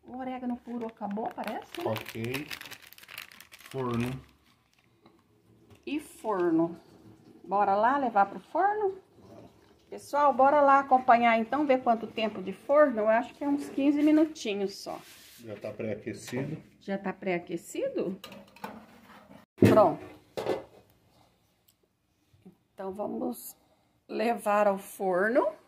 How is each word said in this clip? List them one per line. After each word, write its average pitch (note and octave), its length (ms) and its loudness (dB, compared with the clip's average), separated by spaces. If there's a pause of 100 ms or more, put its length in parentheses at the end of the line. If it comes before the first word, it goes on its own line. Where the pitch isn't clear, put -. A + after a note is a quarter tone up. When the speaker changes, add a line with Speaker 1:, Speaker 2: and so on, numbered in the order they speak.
Speaker 1:
O A#3+ 160 -16
orégano B3+ 380 -6
puro A#3 300 -10
acabou, G#3+ 480 -8
parece, - 480 -10
né? G3 100 -4
Speaker 2:
Ok. A#2 540 -8 (1200)
Forno. B2+ 500 -4 (1700)
Speaker 1:
E C#4 140 -6
forno. F3 800 0 (640)
Bora G3 300 2
lá A#3 220 2
levar A3 300 2
pro G3+ 140 -14
forno? F#4+ 560 -2 (920)
Pessoal, C#4+ 440 2
bora C4+ 280 6
lá C#4 200 8
acompanhar A#3+ 580 4
então, C4 280 -2
ver B3+ 160 4
quanto A3 240 0
tempo G#3+ 360 -6
de F#3+ 100 -8
forno. C#4 480 2
Eu G#3 80 0
acho A#3 260 0
que - 100 -10
é C#4+ 40 -2
uns C#4+ 200 -2
quinze C#4+ 340 2
minutinhos D4 760 2
só. - 220 -12 (420)
Speaker 2:
Já A2 160 -12
tá G#2+ 160 -10
pré-aquecido. A#2 840 -6 (240)
Speaker 1:
Já G3 180 -6
tá F#3+ 140 -6
pré-aquecido? F#3+ 1040 -6 (1400)
Pronto. G3+ 480 6 (2750)
Então, F#3+ 200 -10
vamos A3+ 640 -8 (520)
levar G#3+ 580 0
ao G3 120 2
forno G#3 680 0 (220)